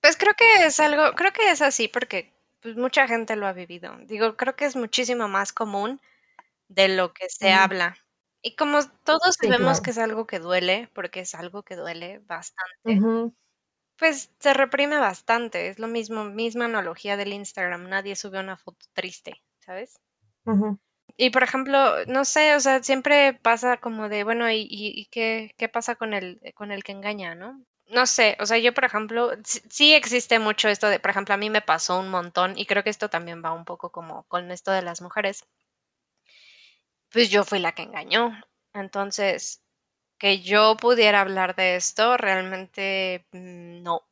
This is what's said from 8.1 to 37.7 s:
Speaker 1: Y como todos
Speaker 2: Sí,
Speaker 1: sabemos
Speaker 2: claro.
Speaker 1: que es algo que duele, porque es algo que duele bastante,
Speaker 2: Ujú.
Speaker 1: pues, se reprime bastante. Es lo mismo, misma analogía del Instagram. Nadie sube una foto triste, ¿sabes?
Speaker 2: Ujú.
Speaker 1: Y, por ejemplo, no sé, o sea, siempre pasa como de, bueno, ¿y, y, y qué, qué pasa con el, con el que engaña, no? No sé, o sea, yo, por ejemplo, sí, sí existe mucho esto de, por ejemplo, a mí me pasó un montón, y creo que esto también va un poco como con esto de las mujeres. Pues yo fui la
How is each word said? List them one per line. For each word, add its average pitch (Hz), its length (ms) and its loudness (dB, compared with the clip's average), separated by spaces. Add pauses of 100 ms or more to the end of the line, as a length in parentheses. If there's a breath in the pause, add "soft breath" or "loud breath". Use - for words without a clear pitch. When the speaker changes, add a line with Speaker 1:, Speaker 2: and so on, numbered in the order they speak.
Speaker 1:
Y 240 140 -10
como 294 220 2 (260)
todos 330 340 4
Speaker 2:
Sí, - 80 0
Speaker 1:
sabemos 254 340 2
Speaker 2:
claro. - 0 -
Speaker 1:
que 254 100 -6
es 226 80 -6
algo 220 280 -4
que 190 120 -8
duele, 180 560 0
porque 185 260 -10
es 180 140 -12
algo 180 280 -14
que 185 140 -16
duele 170 420 -12
bastante, 185 560 -12 (100)
Speaker 2:
Ujú. 226 500 0 (640)
Speaker 1:
pues, 311 420 -2
se 277 140 4
reprime 277 460 2
bastante. 220 720 -2
Es 196 100 -14
lo 226 80 -8
mismo, 226 380 -6
misma 226 400 -4
analogía 202 520 -4
del 202 160 -6
Instagram. 185 560 -8
Nadie 196 260 -6
sube 190 240 -10
una 190 180 -10
foto - 360 -20
triste, - 500 -12 (160)
¿sabes? 190 400 -16 (460)
Speaker 2:
Ujú. 208 320 0 (400)
Speaker 1:
Y, 254 120 2
por 254 140 2
ejemplo, 269 640 2
no 262 180 0
sé, 302 300 4
o 294 40 2
sea, 262 240 2
siempre 277 500 4
pasa 233 440 2
como 220 320 -8
de, 208 140 -4
bueno, 233 260 0
¿y, 220 120 0
y, 208 380 -8
y 208 80 -14
qué, 220 500 -4
qué 226 120 -4
pasa 233 260 -4
con 220 180 -6
el, 185 280 -8 (140)
con 208 160 -12
el 196 120 -10
que - 80 -16
engaña, 196 440 -8
no? 247 280 -18 (240)
No 247 180 2
sé, 226 340 2
o 208 60 -2
sea, 220 120 2
yo, 233 160 2
por 269 120 0
ejemplo, 226 460 -2 (120)
sí, - 260 -6
sí 294 240 6
existe 240 460 2
mucho 214 300 0
esto 208 200 0
de, 196 100 2
por 196 120 -2
ejemplo, 196 240 0
a - 20 -4
mí 214 120 -4
me 214 120 2
pasó 165 380 0
un 190 100 -6
montón, 180 480 -2
y 202 80 -6
creo 196 180 0
que 214 60 -2
esto 208 200 -6
también 170 340 -6
va 160 100 -4
un 170 120 -12
poco 175 260 -14
como 165 360 -14
con 180 240 -6
esto 180 200 -6
de 190 100 2
las 175 200 -10
mujeres. 196 440 -6 (1700 soft breath)
Pues 226 200 2
yo 202 120 4
fui 202 160 -2
la 170 140 -4